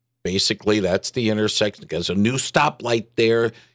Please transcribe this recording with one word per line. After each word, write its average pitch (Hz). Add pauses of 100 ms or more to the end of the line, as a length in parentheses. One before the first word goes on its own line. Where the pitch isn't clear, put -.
(220)
Basically, 98
that's 92
the 113
intersection. 107
There's 85
a 90
new 104
stoplight 127 (100)
there. 117 (280)